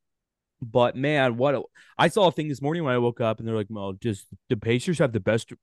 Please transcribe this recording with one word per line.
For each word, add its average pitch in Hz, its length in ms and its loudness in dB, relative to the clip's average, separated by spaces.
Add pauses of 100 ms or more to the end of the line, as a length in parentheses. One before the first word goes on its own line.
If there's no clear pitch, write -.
(600)
But, 120 360 2
man, 135 400 2
what 135 180 0
a, 113 80 -4 (360)
I 165 100 4
saw 190 200 4
a 156 40 4
thing 156 160 -4
this 131 140 -6
morning 160 220 -2
when 127 100 2
I 123 40 2
woke 120 220 0
up, 113 180 0
and 113 100 -8
they're 113 80 -2
like, 107 120 -2
"Well, 98 260 -8
does 101 320 -4 (220)
the 123 80 0
Pacers 127 420 0
have 139 140 2
the 107 80 -2
best 107 320 0 (100)